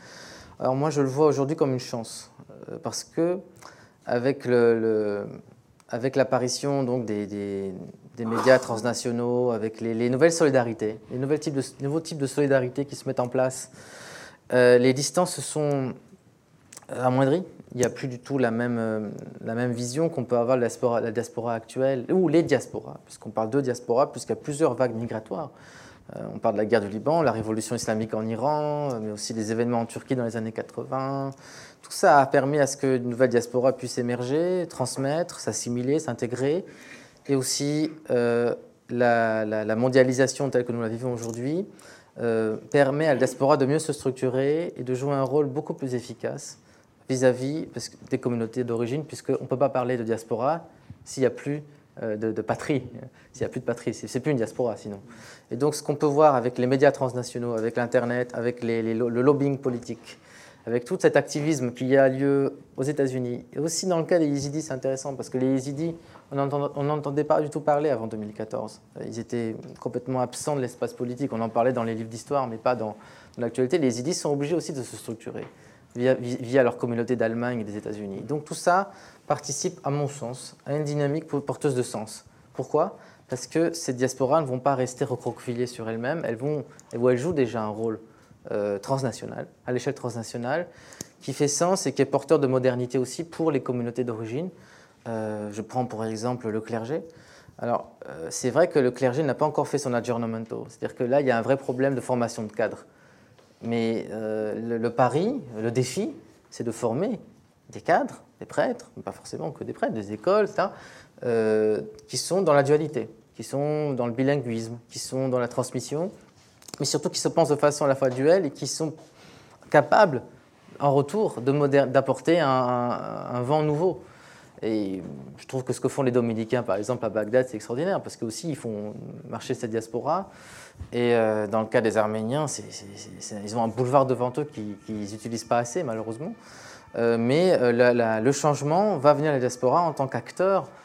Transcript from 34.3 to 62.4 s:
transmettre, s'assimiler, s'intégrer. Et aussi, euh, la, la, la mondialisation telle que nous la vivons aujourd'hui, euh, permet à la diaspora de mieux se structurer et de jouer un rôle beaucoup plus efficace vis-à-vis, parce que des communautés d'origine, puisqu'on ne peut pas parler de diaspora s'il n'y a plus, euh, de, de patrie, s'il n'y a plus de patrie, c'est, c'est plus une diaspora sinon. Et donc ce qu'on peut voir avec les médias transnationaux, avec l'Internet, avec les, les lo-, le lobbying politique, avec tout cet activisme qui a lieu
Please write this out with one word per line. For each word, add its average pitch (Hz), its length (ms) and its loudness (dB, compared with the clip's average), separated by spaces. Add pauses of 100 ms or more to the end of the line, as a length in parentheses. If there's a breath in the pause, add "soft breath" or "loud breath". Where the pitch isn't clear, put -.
transmettre, 151 720 -4
s'assimiler, 123 580 -2
s'intégrer. 131 680 -2 (600 loud breath)
Et 139 80 2
aussi, 147 560 0 (200)
euh, 120 440 2 (340)
la, 117 540 4
la, 107 220 -2
la 110 100 0
mondialisation 127 720 4
telle 123 140 2
que 120 80 -4
nous 117 100 -2
la 113 80 -2
vivons 120 240 -4
aujourd'hui, 120 540 -4 (520 loud breath)
euh, 113 360 2 (160)
permet 143 360 4
à 147 60 6
la 123 40 2
diaspora 135 400 4
de 135 80 4
mieux 143 120 4
se 156 140 -2
structurer 135 840 0
et 131 60 -6
de 127 120 -4
jouer 139 180 -2
un 135 100 2
rôle 143 240 2
beaucoup 151 260 -4
plus 135 200 -6
efficace 120 640 -6 (500 soft breath)
vis-à-vis, 131 580 2
parce - 200 -10
que - 80 -20 (140)
des 127 80 0
communautés 120 480 -2
d'origine, 120 400 -2
puisqu'on - 380 -4
ne 131 40 -8
peut 131 100 -2
pas 135 120 4
parler 127 260 -2
de 117 80 -2
diaspora 120 640 -2 (400 loud breath)
s'il - 160 -8
n'y 123 60 6
a - 20 2
plus, 147 340 -6 (400 loud breath)
euh, 107 140 -4
de, 110 160 0
de 110 80 -4
patrie, 127 420 -2 (480 loud breath)
s'il - 120 -8
n'y - 20 -2
a - 40 -4
plus 127 120 -8
de - 40 -12
patrie, 117 280 -4
c'est, 110 140 -12
c'est 127 120 -4
plus 151 120 -2
une 139 60 2
diaspora 113 380 -2
sinon. 104 240 -10 (500 loud breath)
Et 139 60 -6
donc 143 200 0
ce - 60 -8
qu'on 147 140 -2
peut 151 100 0
voir 147 300 8
avec 123 220 0
les 123 100 2
médias 135 240 6
transnationaux, 120 600 -2
avec 113 240 -2
l'Internet, 123 560 0
avec 120 280 -4
les, 117 200 0
les 110 120 0
lo-, 120 140 0
le 120 140 0
lobbying 139 360 4
politique, 123 600 -6 (460 loud breath)
avec 123 180 0
tout 185 160 -4
cet 156 160 6
activisme 143 560 0
qui 131 240 2
a 135 140 8
lieu 139 480 2 (180)